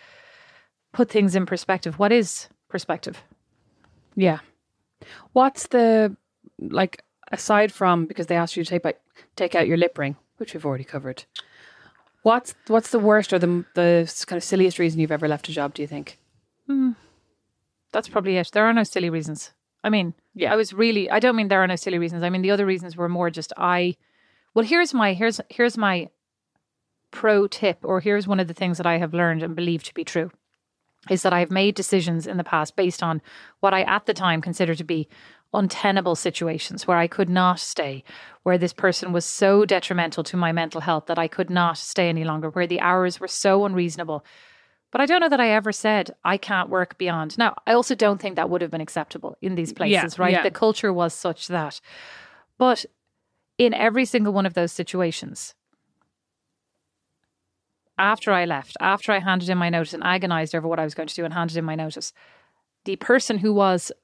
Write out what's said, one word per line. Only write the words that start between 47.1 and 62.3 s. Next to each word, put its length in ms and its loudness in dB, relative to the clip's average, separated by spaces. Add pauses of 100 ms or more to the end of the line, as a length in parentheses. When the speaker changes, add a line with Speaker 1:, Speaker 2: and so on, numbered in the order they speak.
Speaker 1:
Now, 160 2 (120)
I 60 4
also 240 4
don't 240 2
think 160 -6
that 140 0
would 100 0
have 100 -4
been 100 -6
acceptable 600 -8
in 160 -4
these 140 -4
Speaker 2:
Yeah, 60 -14
Speaker 1:
places, 440 0
right? 120 4
Speaker 2:
yeah. 100 2
Speaker 1:
The 100 2
culture 400 0
was 220 0
such 340 -6
that. 320 -6 (800)
But 260 2 (720)
in 160 4
every 300 2
single 280 0
one 140 0
of 80 -4
those 180 0
situations, 840 -6 (2500)
after 340 2
I 120 2
left, 360 -6
after 320 0
I 60 2
handed 300 0
in 100 0
my 100 2
notice 260 -2
and 100 -10
agonized 500 0
over 120 -2
what 120 -2
I 60 -2
was 100 -6
going 140 -8
to 60 -12
do 100 -6
and 100 -6
handed 220 -4
in 80 -4
my 100 -4
notice, 380 -8 (720)